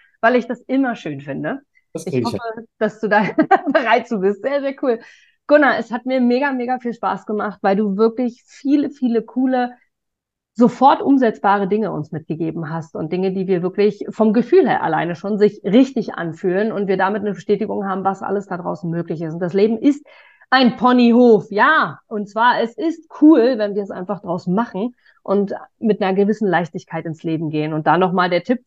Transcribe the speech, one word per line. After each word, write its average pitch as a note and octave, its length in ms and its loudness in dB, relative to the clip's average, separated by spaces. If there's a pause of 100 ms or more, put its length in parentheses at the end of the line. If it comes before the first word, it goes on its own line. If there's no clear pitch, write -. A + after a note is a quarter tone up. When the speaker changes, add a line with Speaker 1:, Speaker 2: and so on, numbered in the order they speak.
(220)
Speaker 1:
weil A#3+ 140 2
ich A#3+ 120 -2
das - 140 -8
immer C4 340 -2
schön C#3+ 260 -10
finde. D3 380 -8 (340)
Speaker 2:
Das D#3+ 140 -12
Speaker 1:
Ich F3+ 60 -6
Speaker 2:
krieg B2 140 -2
ich - 60 -4
Speaker 1:
hoffe, G2 80 -8 (140)
Speaker 2:
hin. - 100 -16 (140)
Speaker 1:
dass - 200 -4
du A3 80 -4
da G#3 140 2 (280)
<laughs> F4+ 220 2
bereit B3 360 0
zu A#3 120 -4
bist. G3+ 220 -2
Sehr, C#4 200 -4
sehr C4+ 200 -6
cool. A#3 180 -2 (460)
Gunnar, C#4+ 320 4
es A3+ 140 -8
hat A#3+ 160 -8
mir C4 120 0
mega, B3+ 320 2
mega B3 280 -4
viel A#3+ 140 -6
Spaß G3 340 -6
gemacht, G#3 340 -6
weil G3 140 2
du G3+ 220 -2
wirklich A3+ 500 -2
viele, C#4 420 -2
viele A#3 320 -2
coole, B3 520 -2 (840)
sofort C4 480 4
umsetzbare G#3+ 640 2
Dinge G3+ 240 -2
uns D3+ 200 -8
mitgegeben D#3+ 600 -6
hast D#3+ 240 -10
und E3 180 -6
Dinge, F#3 180 -2
die F#3+ 160 -4
wir F3+ 140 0
wirklich G3+ 480 0
vom G#3+ 240 2
Gefühl B3 340 4
her D#3 140 0
alleine D#3+ 340 -2
schon G3 220 -6
sich G#3 260 0
richtig A#3+ 520 2
anfühlen F3+ 560 -2
und G3+ 160 -4
wir F#3+ 100 0
damit G3 240 -2
eine G#3 140 -4
Bestätigung G3+ 520 -4
haben, F#3+ 160 -6
was F#3+ 200 -2
alles G3 240 -4
da F3+ 100 -8
draußen E3+ 320 -8
möglich E3 320 -6
ist. D#3+ 140 -8
Und E3+ 40 -10
das F3 140 -4
Leben A3 240 2
ist C#4 260 0 (460)
ein C4 260 4
Ponyhof, A#3+ 760 6
ja. A3+ 560 2
Und G#3 200 -8
zwar, A#3 340 2
es A#3 140 -4
ist E4 320 -6 (140)
cool, C4+ 380 6
wenn G3+ 160 -2
wir G#3 80 -4
es G3 80 -12
einfach F3+ 300 -8
draus F3 260 -6
machen G#3+ 480 -4 (260)
und G3+ 320 -2 (240)
mit G#3 240 0
einer F#3+ 140 0
gewissen G#3 320 0
Leichtigkeit E3 580 -4
ins D#3+ 160 -10
Leben D#3+ 300 -4
gehen. D3+ 220 -2
Und D#3 120 -4
da D#3+ 140 4
nochmal F3+ 320 2
der F3 120 0
Tipp B3 240 -2